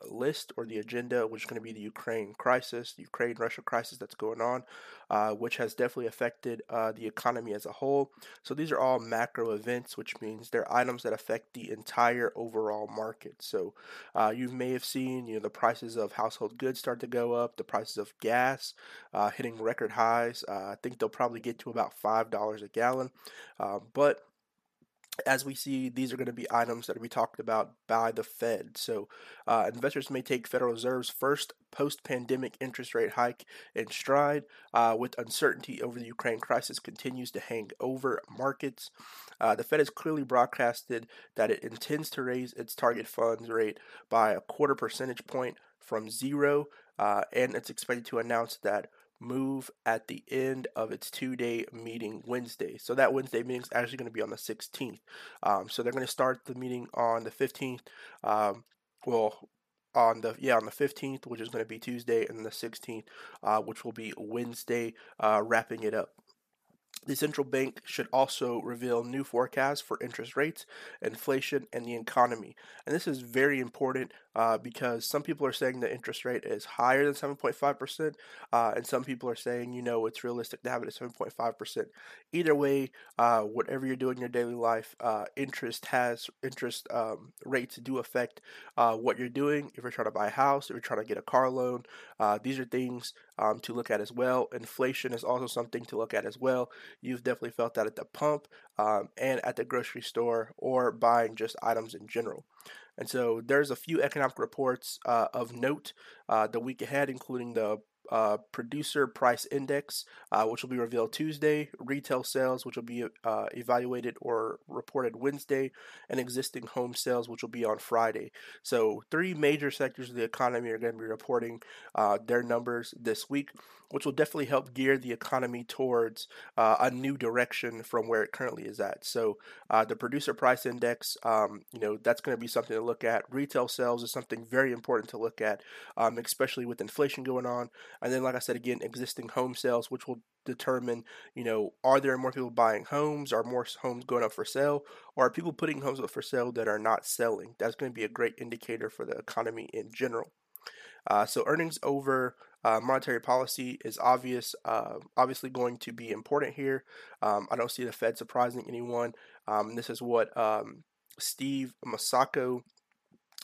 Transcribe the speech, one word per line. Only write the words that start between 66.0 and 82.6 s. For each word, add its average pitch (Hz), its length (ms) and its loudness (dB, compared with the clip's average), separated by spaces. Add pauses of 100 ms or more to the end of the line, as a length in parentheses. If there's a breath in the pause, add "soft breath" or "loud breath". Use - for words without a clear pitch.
The 143 80 -2
central 147 300 0
bank 131 400 0
should - 280 -4
also 127 480 2
reveal 120 420 0
new 131 200 -4
forecasts 135 580 2
for - 180 -6
interest 120 360 -8
rates, 151 320 -2 (340 loud breath)
inflation, 131 720 -2
and 120 120 -6
the 120 100 -6
economy. 117 600 2 (300 loud breath)
And 135 80 -2
this 170 140 0
is 135 140 -2
very 131 380 4
important, 131 520 -2 (240 loud breath)
uh, 113 220 4
because 120 480 -4
some 143 180 0
people 147 240 0
are 131 60 0
saying 127 260 0
the 120 140 0
interest 120 320 -8
rate 123 180 -2
is 107 220 -4
higher 131 400 4
than 143 80 2
seven 143 220 -6
point 127 200 0
five 143 240 0
percent, 151 380 -4 (340 loud breath)
uh, 117 240 4
and 120 100 -2
some 127 200 0
people 127 240 -4
are 117 60 -2
saying, 123 380 -4
you 123 80 -8
know, 117 240 0
it's 113 180 -6
realistic 120 400 -6
to 123 60 -6
have 123 140 -2
it - 40 -6
at 110 60 -8
seven 123 200 -10
point 101 180 -8
five 117 260 -2
percent. - 300 -4 (460 loud breath)
Either 160 200 4
way, 139 380 4 (260 loud breath)